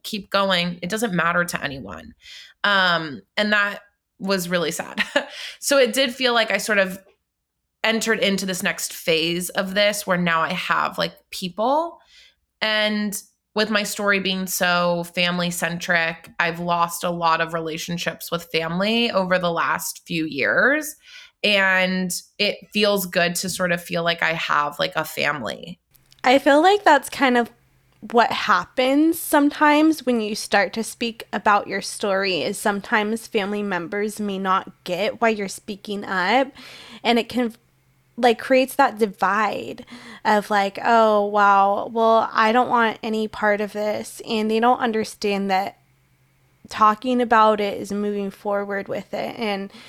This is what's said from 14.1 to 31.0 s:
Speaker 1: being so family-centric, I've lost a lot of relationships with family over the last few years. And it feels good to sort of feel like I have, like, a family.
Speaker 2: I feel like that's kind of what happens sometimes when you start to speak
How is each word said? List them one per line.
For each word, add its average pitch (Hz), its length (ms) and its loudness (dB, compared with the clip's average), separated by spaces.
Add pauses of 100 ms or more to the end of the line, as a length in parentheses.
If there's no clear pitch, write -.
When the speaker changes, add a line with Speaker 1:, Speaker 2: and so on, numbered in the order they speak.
Speaker 1:
being 190 260 -2
so 175 580 0 (100)
family-centric, 175 1120 -2 (100)
I've 170 220 -2
lost 170 420 -2
a 180 80 -2
lot 165 300 0
of 165 140 -4
relationships 165 760 -6
with 170 220 -6
family 196 580 0
over 185 280 0
the 175 140 0
last 160 540 -4
few 160 200 -4
years. 175 720 0 (460)
And 185 720 2 (240)
it 208 180 0 (160)
feels 202 340 2
good 175 300 0
to 190 120 -4
sort 180 240 -2
of 170 100 -4
feel 175 200 -4
like 170 200 0
I 165 120 0
have, 147 440 -2
like, 160 180 -2
a 160 80 -2
family. 143 760 -6 (420)
Speaker 2:
I 262 160 6
feel 294 240 6
like 403 220 4
that's 285 240 6
kind 254 280 2
of 233 140 0 (600)
what 226 200 4
happens 262 880 2
sometimes 302 840 2
when 240 160 0
you 214 140 -4
start 202 400 0
to 220 100 -4
speak - 480 -8